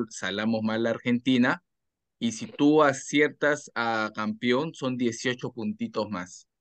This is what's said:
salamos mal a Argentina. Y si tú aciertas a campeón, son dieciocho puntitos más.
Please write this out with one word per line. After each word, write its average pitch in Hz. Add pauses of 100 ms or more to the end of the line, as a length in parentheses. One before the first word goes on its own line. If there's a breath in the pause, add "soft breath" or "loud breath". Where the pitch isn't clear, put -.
(100)
salamos 107
mal 110
a 117
Argentina. 123 (560)
Y 117
si 110
tú 151
aciertas 143
a 113
campeón, 123
son 127
dieciocho 123
puntitos 107
más. 90 (140)